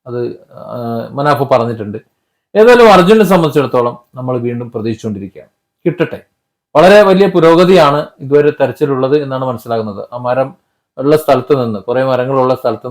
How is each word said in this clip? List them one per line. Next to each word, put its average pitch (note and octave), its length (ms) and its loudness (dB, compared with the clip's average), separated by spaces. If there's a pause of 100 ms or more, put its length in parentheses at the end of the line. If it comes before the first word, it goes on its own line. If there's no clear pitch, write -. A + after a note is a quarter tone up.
അത്, B2 100 -10 (360)
ആ, A2 240 -16 (400)
മനാഫ് C#3+ 340 -2
പറഞ്ഞിട്ടുണ്ട്. A2+ 460 -2 (640)
ഏതായാലും A#3+ 340 6
അർജുനെ F#3+ 380 4
സംബന്ധിച്ചിടത്തോളം C3 640 0 (220)
നമ്മൾ B2+ 180 -6 (100)
വീണ്ടും A#2+ 280 -6
പ്രതീക്ഷിച്ചുകൊണ്ടിരിക്കുകയാണ്, G#2+ 760 -10 (340)
കിട്ടട്ടെ. D#3+ 340 -6 (560)
വളരെ F#3 220 6 (120)
വലിയ F#3+ 260 4
പുരോഗതിയാണ് E3 640 4 (240)
ഇതുവരെ D3 340 2
തെരച്ചിലുള്ളത് C3+ 580 -2 (100)
എന്നാണ് C3 260 -8
മനസ്സിലാകുന്നത്. A2 500 -8 (120)
ആ B2 120 -12
മരം B2+ 240 -2 (480)
ഉള്ള C#3 260 0
സ്ഥലത്ത് C3 380 0
നിന്ന്, A2 260 -6
കുറേ B2 220 -2
മരങ്ങളുള്ള B2+ 520 -2
സ്ഥലത്ത് A#2 280 -6